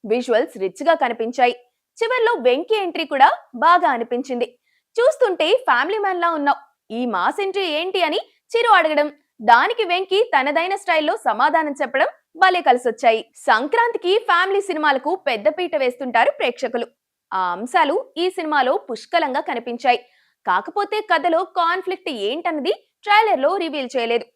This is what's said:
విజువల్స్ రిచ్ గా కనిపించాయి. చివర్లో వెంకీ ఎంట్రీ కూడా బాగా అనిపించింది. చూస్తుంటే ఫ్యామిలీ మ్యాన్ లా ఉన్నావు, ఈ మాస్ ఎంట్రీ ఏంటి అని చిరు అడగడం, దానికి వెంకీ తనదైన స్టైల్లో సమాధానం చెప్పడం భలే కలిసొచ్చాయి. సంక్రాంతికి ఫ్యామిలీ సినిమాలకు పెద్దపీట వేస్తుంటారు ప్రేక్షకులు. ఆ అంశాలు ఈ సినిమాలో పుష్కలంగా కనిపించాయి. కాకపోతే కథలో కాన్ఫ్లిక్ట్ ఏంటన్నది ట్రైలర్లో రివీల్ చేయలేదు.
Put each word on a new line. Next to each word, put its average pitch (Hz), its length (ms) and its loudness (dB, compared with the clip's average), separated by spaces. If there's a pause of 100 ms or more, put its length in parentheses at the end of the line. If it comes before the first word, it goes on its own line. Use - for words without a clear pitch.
విజువల్స్ 240 520 0
రిచ్ 190 260 -4
గా 330 100 4
కనిపించాయి. 247 600 0 (480)
చివర్లో 480 380 2
వెంకీ 254 340 2
ఎంట్రీ 349 300 -4
కూడా 277 260 4 (240)
బాగా 320 340 4
అనిపించింది. 240 720 -4 (400)
చూస్తుంటే 427 560 2
ఫ్యామిలీ 339 420 0
మ్యాన్ 381 240 -2
లా 339 100 2
ఉన్నావు, 285 260 0 (360)
ఈ 247 120 -4
మాస్ 226 360 -2
ఎంట్రీ 392 240 -2
ఏంటి 349 360 -2
అని 320 160 0 (400)
చిరు 480 120 2
అడగడం, 311 420 4 (300)
దానికి 269 420 4
వెంకీ 381 560 0
తనదైన 330 360 0
స్టైల్లో 339 420 -2
సమాధానం 285 640 0
చెప్పడం 269 260 0 (280)
భలే 359 260 2
కలిసొచ్చాయి. 247 760 0
సంక్రాంతికి 370 840 0
ఫ్యామిలీ 381 420 0
సినిమాలకు 302 540 -2
పెద్దపీట 302 600 -2
వేస్తుంటారు 254 560 0
ప్రేక్షకులు. 240 560 -4 (460)
ఆ 185 180 -2
అంశాలు 285 640 -2
ఈ 359 120 -2
సినిమాలో 302 480 -2
పుష్కలంగా 269 640 -4
కనిపించాయి. 247 580 -2 (500)
కాకపోతే 403 540 -2
కథలో 349 420 0
కాన్ఫ్లిక్ట్ 359 680 -4
ఏంటన్నది 285 640 -4 (320)
ట్రైలర్లో 392 540 2
రివీల్ 294 400 -6
చేయలేదు. 233 280 -2 (100)